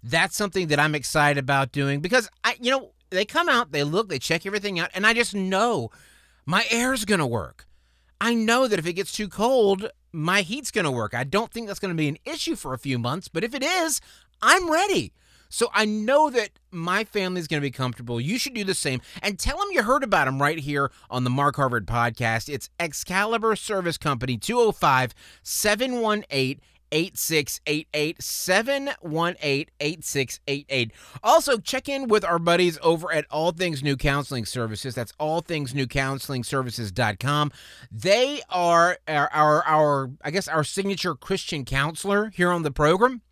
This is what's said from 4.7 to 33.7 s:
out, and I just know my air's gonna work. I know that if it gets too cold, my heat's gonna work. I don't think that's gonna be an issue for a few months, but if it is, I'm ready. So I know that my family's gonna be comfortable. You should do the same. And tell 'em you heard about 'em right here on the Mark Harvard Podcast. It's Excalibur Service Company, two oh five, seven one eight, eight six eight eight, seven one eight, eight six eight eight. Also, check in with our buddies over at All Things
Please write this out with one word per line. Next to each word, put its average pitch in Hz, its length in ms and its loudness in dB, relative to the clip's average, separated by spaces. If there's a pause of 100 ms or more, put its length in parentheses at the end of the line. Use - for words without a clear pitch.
out, 170 160 -2
and 196 140 2
I 226 60 6
just 233 200 0
know 190 560 0 (560)
my 196 240 0
air's 233 360 0
gonna 185 200 2
work. 104 400 -6 (540)
I 226 140 2
know 233 340 4
that 208 100 2
if 156 80 -2
it 175 80 -2
gets 190 200 -6
too 208 160 -4
cold, 220 600 2 (220)
my 170 300 0
heat's 226 280 -6
gonna 170 220 0
work. 117 220 -4
I 120 100 -2
don't 202 260 -2
think 233 180 -10
that's 196 120 -10
gonna 185 140 -4
be 160 160 0
an 151 160 -6
issue 320 320 -4
for 131 160 -8
a 127 40 -6
few 131 220 -4
months, 127 300 -6
but 165 160 -4
if 240 80 -6
it 269 100 -4
is, 320 380 0 (400)
I'm 339 280 4
ready. 320 440 0 (360)
So - 220 -2
I 214 140 2
know 240 460 2
that 233 180 0 (220)
my 180 320 -2
family's 185 440 -4
gonna 147 140 -2
be 143 80 -2
comfortable. 123 500 -6
You 175 200 -2
should 254 160 -4
do 214 80 -4
the 196 100 -2
same. 131 280 -2 (200)
And 202 160 -4
tell 311 240 -2
'em 403 100 -2
you 302 120 2
heard 269 200 2
about 185 240 4
'em 135 140 0
right 151 160 2
here 143 340 -2 (200)
on 123 140 0
the 123 40 2
Mark 143 280 2
Harvard 123 280 0
Podcast. 117 640 0
It's 139 300 -8
Excalibur 208 760 -2
Service 185 440 -4
Company, 127 360 -2
two 170 240 -2
oh 226 120 6
five, 131 420 2 (300)
seven 240 580 0
one 214 300 0
eight, 135 280 0 (320)
eight 160 280 -2
six - 480 -2
eight 151 260 -4
eight, 151 300 -4
seven 269 680 0 (120)
one 170 420 -2
eight, 147 260 -2 (100)
eight 156 240 -4
six - 440 -4
eight 143 220 -4
eight. 123 220 -2 (320)
Also, 262 360 4
check - 280 -6
in 277 200 -4
with 214 180 4
our 170 140 2
buddies 170 420 2
over 165 320 2
at 151 160 0
All 160 220 0
Things 165 320 -4